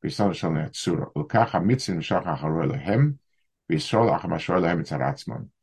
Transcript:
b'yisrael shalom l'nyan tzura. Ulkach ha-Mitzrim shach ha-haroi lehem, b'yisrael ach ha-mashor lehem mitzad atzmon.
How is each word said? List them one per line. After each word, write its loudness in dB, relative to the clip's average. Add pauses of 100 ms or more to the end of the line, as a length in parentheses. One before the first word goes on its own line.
b'yisrael 0
shalom -2
l'nyan -2
tzura. -2
Ulkach 2
ha-Mitzrim 0
shach 0
ha-haroi 0
lehem, 0 (500)
b'yisrael 2
ach 0
ha-mashor 0
lehem 2
mitzad -4
atzmon. -6 (140)